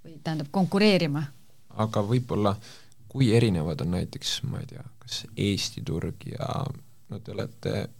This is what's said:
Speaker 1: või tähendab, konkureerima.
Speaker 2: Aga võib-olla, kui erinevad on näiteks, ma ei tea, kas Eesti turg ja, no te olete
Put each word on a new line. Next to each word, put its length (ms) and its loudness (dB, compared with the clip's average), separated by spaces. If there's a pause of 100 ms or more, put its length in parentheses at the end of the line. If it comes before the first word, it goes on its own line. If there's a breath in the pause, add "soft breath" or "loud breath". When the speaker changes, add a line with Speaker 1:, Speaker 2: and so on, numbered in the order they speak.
Speaker 1:
või 200 -16
tähendab, 300 -4
konkureerima. 680 4 (580)
Speaker 2:
Aga 240 2
võib-olla, 480 2 (540 loud breath)
kui 260 4
erinevad 500 4
on 120 0
näiteks, 420 -4 (120)
ma 120 -6
ei 120 -12
tea, 100 -14 (180)
kas 220 -8 (120)
Eesti 500 -2
turg 440 -4
ja, 180 -6 (600)
no 160 -10
te 100 -12
olete 400 -6 (260)